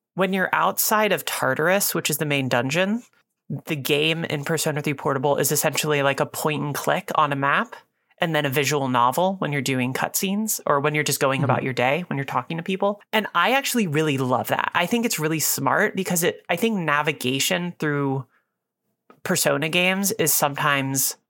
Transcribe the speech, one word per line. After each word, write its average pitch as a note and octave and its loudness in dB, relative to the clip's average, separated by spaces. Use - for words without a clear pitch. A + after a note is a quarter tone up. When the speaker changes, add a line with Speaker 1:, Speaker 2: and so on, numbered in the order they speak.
Speaker 1:
when F#3 0
you're F#3+ 0
outside G3 2
of D#3 -2
Tartarus, D#3 0
which E3 -2
is D3 -2
the D#3+ 0
main C#3 0
dungeon, E3 0
the E3 -4
game D3+ 0
in D3 -4
Persona D3+ -2
three D3+ -2
Portable C#3 0
is C3+ 2
essentially D3 0
like C#3 2
a D3 2
point D3 -4
and C#3+ -4
click - -2
on D3 4
a C#3 -2
map D3 0
and E3 0
then D3+ 2
a C#3 2
visual C3+ 0
novel B2+ 4
when E3+ -2
you're C#3+ 0
doing B2+ 0
cutscenes G3+ -4
or C#3+ 2
when D3+ 0
you're D3+ 0
just C#3+ -2
going C3+ 2
Speaker 2:
Mm-hmm. B2+ 2
Speaker 1:
about B2+ 2
your C3 -4
day, C3 0
when C#3+ -4
you're C#3 -4
talking C#3 -4
to E3 -6
people. G3 -2
And G#3+ 0
I F3 4
actually A#3+ 0
really D3+ 0
love B2+ 0
that. - 0
I F3 2
think A#3 0
it's - -2
really D#3 -2
smart D3 0
because F3+ 0
it, - 0
I F3+ 0
think G#3+ 0
navigation D3+ -2
through C#3 -2
Persona D#3 2
games F#3 0
is D#3+ 0
sometimes C#3 0